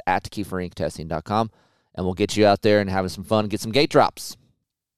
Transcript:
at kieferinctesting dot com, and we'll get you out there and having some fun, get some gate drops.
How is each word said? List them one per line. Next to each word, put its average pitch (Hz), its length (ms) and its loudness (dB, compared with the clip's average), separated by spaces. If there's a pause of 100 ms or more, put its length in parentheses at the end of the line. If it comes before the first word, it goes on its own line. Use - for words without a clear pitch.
at 92 200 0
kieferinctesting 87 840 -8
dot 80 160 -6
com, 110 260 -2 (460)
and 92 100 -4
we'll 92 80 -2
get 101 240 -2
you 107 80 6
out 101 160 4
there 104 180 4
and 98 100 -2
having 95 200 -2
some 95 140 -12
fun, 107 240 0
get 101 140 -6
some 113 100 -8
gate 143 180 2
drops. - 480 2 (600)